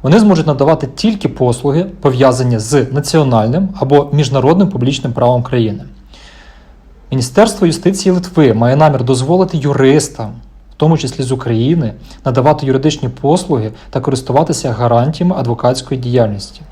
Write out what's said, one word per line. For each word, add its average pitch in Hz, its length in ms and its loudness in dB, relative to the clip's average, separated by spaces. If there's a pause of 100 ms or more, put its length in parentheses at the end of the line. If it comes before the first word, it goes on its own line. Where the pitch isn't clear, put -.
Вони 160 180 4
зможуть 180 280 4
надавати 143 400 2
тільки 208 420 -2
послуги, 139 540 0
пов'язані 127 760 0
з 127 320 0
національним 139 800 0 (100)
або 143 340 2
міжнародним 147 560 2
публічним 127 440 -4
правом 123 300 0
країни. 110 400 -2 (1300)
Міністерство 190 560 0
юстиції 185 480 0
Литви 156 380 2
має 120 220 2
намір 143 280 2
дозволити 147 540 0
юристам, 135 760 0 (380)
в - 60 -20
тому 156 200 2
числі 139 260 -6
з 123 80 -4
України, 123 600 -2 (320)
надавати 143 400 2
юридичні 135 440 0
послуги 139 640 -2 (180)
та 131 100 -4
користуватися 131 720 -2
гарантіями 123 680 0
адвокатської 123 600 -2
діяльності. 120 640 -2 (100)